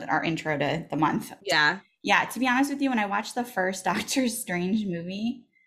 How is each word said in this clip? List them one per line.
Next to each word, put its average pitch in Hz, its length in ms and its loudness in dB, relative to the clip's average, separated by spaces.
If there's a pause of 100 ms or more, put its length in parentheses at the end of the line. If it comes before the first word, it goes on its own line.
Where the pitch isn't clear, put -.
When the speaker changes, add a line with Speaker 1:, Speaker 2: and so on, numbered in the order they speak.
Speaker 1:
our 160 160 2
intro 156 320 -2
to 143 320 0
the 147 80 -4
month. - 340 0 (140)
Speaker 2:
Yeah. 165 340 4 (240)
Speaker 1:
Yeah, 196 220 4
to - 140 -8
be 262 100 2
honest 269 220 4
with 285 100 -4
you, 269 80 2
when 240 100 0
I 208 60 0
watched 202 300 -4
the 240 100 -2
first 190 400 -2
<laughs> - 0 -
Doctor 214 420 0
Strange 196 580 -2
movie, 185 600 -4 (220)